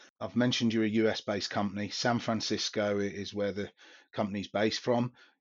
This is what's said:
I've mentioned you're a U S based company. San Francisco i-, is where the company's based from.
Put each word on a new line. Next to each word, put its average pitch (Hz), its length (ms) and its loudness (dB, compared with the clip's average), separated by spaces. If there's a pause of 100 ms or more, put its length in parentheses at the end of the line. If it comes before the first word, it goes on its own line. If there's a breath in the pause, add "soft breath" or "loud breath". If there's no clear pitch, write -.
(200 loud breath)
I've 104 140 -6
mentioned 120 380 2
you're 110 120 4
a 110 40 4
U 110 200 4
S - 120 0
based 101 300 -4
company. 101 400 -2
San 120 280 2
Francisco 104 800 0
i-, 101 40 0
is 98 320 -6
where 101 180 -2
the 98 180 -6 (420 loud breath)
company's 101 360 -2
based 107 320 0
from. 123 320 0 (280 soft breath)